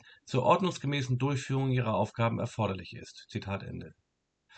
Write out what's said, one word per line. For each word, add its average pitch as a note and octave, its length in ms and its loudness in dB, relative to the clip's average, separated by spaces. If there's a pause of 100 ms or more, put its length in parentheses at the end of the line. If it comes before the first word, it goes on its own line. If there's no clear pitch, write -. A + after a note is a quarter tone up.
(240)
zur - 180 0
ordnungsgemäßen C#3+ 760 2
Durchführung C3+ 540 0
ihrer A#2 240 2
Aufgaben A2+ 460 0
erforderlich G2 540 -2
ist.“ - 340 -16
Zitat G2 340 -6
Ende. E2+ 300 -12 (640)